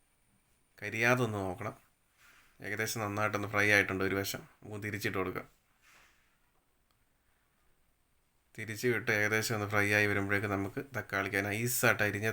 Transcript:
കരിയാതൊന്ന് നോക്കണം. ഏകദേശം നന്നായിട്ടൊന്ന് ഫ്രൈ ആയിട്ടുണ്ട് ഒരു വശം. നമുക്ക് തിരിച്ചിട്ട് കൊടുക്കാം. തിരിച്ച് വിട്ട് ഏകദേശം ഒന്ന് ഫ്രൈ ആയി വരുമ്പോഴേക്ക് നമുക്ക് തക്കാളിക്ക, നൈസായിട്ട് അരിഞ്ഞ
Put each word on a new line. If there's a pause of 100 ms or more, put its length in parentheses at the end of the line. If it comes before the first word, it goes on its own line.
(800)
കരിയാതൊന്ന്
നോക്കണം. (920)
ഏകദേശം
നന്നായിട്ടൊന്ന്
ഫ്രൈ (100)
ആയിട്ടുണ്ട്
ഒരു
വശം. (180)
നമുക്ക്
തിരിച്ചിട്ട്
കൊടുക്കാം. (3000)
തിരിച്ച്
വിട്ട്
ഏകദേശം
ഒന്ന്
ഫ്രൈ (140)
ആയി
വരുമ്പോഴേക്ക്
നമുക്ക് (160)
തക്കാളിക്ക,
നൈസായിട്ട്
അരിഞ്ഞ